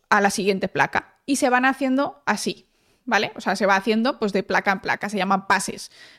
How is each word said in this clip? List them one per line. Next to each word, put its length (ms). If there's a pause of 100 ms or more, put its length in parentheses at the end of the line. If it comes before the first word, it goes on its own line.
a 120
la 80
siguiente 400
placa 560
y 100
se 140
van 160
haciendo 600
así, 400 (400)
¿vale? 300
O 60
sea, 140
se 100
va 100
haciendo, 440
pues, 140
de 100
placa 280
en 100
placa, 280
se 80
llaman 300
pases. 440 (280)